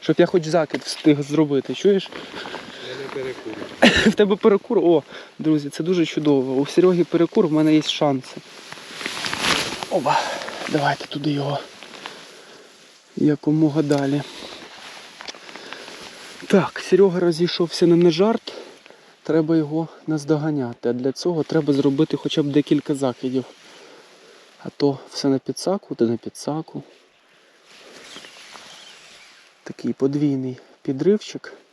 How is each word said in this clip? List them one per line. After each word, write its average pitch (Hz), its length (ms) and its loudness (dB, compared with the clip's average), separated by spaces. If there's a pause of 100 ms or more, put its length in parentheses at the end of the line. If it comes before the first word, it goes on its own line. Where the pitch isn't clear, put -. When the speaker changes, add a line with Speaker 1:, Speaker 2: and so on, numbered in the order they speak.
Speaker 1:
щоб - 180 2
я 175 60 8
хоч 170 200 0
закид 156 360 0
встиг 147 400 2
зробити, 143 520 0
чуєш? 196 360 2 (800)
Speaker 2:
Я 127 60 -10
не 135 280 -10
перекурю. 117 320 -10 (260)
Speaker 1:
<laughs> 214 300 4
В - 40 -2
тебе 208 200 4
перекур? 185 440 2
О, 160 240 4 (360)
друзі, 147 300 0
це 160 140 -6
дуже 175 220 2
чудово. 143 480 2
У 139 120 2
Сереги 175 380 4
перекур, 170 440 2
в 147 40 0
мене 156 240 4
є 151 60 6
шанси. 139 540 -2 (1500)
Оба, 151 300 0 (500)
давайте 143 360 -2
туди 147 260 -4
його 143 280 -4 (1600)
якомога 151 680 2
далі. 143 400 0 (2250)
Так, - 360 2
Серега 185 360 4
розійшовся 175 680 0
не 170 80 8
на 175 160 6
жарт. 208 420 0 (680)
Треба 160 340 2
його 156 300 -2 (200)
наздоганяти, 147 840 -2
а 120 40 0
для 127 180 -2
цього 165 320 -2
треба 147 300 0
зробити 139 440 2
хоча 151 260 -2
б - 20 0
декілька 143 500 0
закидів. 131 500 -4 (1200)
А - 60 -10
то 139 300 0 (120)
все - 160 -2
на 135 120 2
підсаку, - 560 -4
та 120 100 4
на 117 120 0
підсаку. - 680 -8 (2750)
Такий - 300 -8
подвійний 139 640 -2 (240)
підривчик. 151 720 -2 (200)